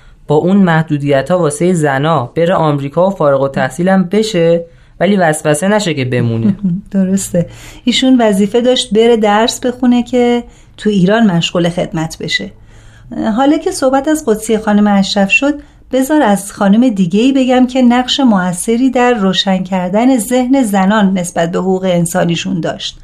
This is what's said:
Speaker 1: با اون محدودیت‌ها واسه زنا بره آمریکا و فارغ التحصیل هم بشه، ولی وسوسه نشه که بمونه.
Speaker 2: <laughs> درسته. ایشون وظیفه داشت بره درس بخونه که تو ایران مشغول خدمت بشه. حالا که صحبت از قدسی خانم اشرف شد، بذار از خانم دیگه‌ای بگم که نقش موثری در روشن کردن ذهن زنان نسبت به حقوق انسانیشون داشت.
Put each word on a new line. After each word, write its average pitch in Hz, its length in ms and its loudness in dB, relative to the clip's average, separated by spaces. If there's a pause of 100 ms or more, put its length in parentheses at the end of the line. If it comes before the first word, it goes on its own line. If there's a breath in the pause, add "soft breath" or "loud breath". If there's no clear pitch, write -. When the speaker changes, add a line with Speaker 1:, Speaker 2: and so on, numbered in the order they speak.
(260 soft breath)
Speaker 1:
با 147 80 0
اون 160 220 2
محدودیت‌ها 156 840 0
واسه 170 340 0
زنا 147 540 0
بره 170 280 0
آمریکا 151 520 0
و 196 40 0
فارغ 143 320 0
التحصیل 139 460 -2
هم 190 160 2
بشه، 170 600 0 (360 loud breath)
ولی 190 160 2
وسوسه 156 520 0
نشه 202 260 0
که 135 100 -4
بمونه. 120 520 0 (180)
Speaker 2:
<laughs> 202 160 -10
درسته. 190 560 -2 (380 loud breath)
ایشون 254 380 2
وظیفه 208 380 2
داشت 240 340 0
بره 233 220 4
درس 214 440 0
بخونه 247 420 0
که 240 420 0 (320 soft breath)
تو - 140 -2
ایران 208 400 2
مشغول 170 380 -2
خدمت 165 500 -6
بشه. 190 340 -8 (840 soft breath)
حالا 285 220 2
که 370 120 -4
صحبت 269 380 0
از 311 180 -2
قدسی 214 320 -2
خانم 208 280 2
اشرف 196 440 2
شد، 285 320 -2 (300 loud breath)
بذار 269 300 2
از 202 300 0
خانم 208 360 2
دیگه‌ای 202 440 0
بگم 254 340 2
که 262 160 -2
نقش 247 380 2
موثری 226 720 0
در 247 240 2
روشن 190 480 0
کردن 190 560 0
ذهن 254 440 0
زنان 196 560 2
نسبت 170 320 -4
به 180 80 -4
حقوق 185 260 -2
انسانیشون 175 760 -2
داشت. - 440 -8